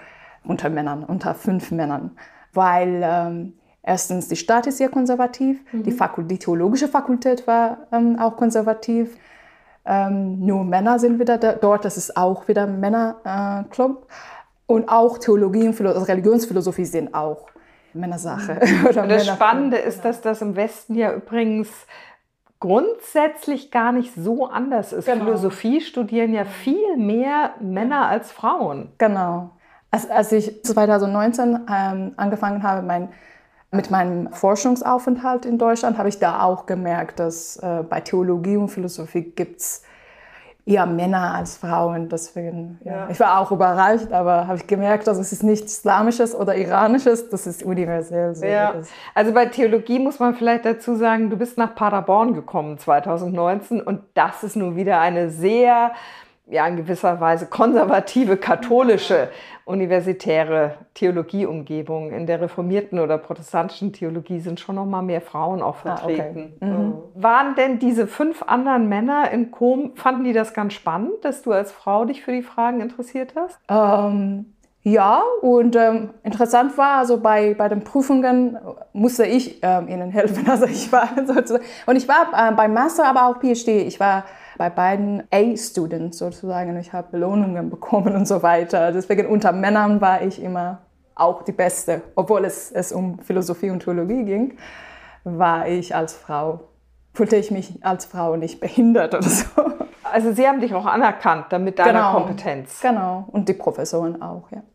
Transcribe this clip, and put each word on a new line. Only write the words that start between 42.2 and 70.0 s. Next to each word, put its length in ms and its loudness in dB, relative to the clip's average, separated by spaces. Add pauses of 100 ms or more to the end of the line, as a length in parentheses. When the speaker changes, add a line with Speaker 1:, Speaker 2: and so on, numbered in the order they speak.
Speaker 1:
ja. 80 -10
Speaker 2:
Ja. 200 -8
Speaker 1:
Ich 80 -6
war 200 4
auch 120 -2
überrascht, 600 2
aber 360 2
habe 100 -4
ich 80 -10
gemerkt, 400 0
dass 140 2
es 120 -6
ist 120 -4
nichts 340 0
Islamisches 560 2
oder 220 -2
Iranisches, 760 2
das 160 -8
ist 160 -10
universell 720 -2
so. 120 -8
Speaker 2:
Ja. 280 2
Speaker 1:
Das 160 -10 (240)
Speaker 2:
Also 180 2
bei 140 6
Theologie 540 0
muss 200 -2
man 140 2
vielleicht 320 0
dazu 300 -2
sagen, 340 2
du 80 -2
bist 220 -4
nach 160 -2
Paderborn 580 2
gekommen 460 -6
zweitausendneunzehn 1000 0
und 220 -4 (140)
das 280 0
ist 120 -10
nun 200 -4
wieder 260 2
eine 280 0
sehr, 640 4 (560)
ja, 200 0
in 100 -4
gewisser 440 -2
Weise 240 2
konservative 920 2
katholische 920 2 (360)
universitäre 1080 0 (180)
Theologieumgebung. 1160 -4
In 160 -6
der 120 -2
reformierten 600 -4
oder 180 0
protestantischen 760 -6
Theologie 480 -8
sind 180 -10
schon 160 -10
noch 100 -6
mal 160 -4
mehr 200 -4
Frauen 420 -6
auch 220 -4
Speaker 1:
Ah, 180 -4
okay. 140 -2
Speaker 2:
vertreten. 420 -10
Speaker 1:
Mhm. 340 -2 (220)
Speaker 2:
Waren 400 2
denn 240 2
diese 260 2
fünf 380 -4
anderen 460 2
Männer 420 0
in 180 -2
Qom, 460 0
fanden 280 0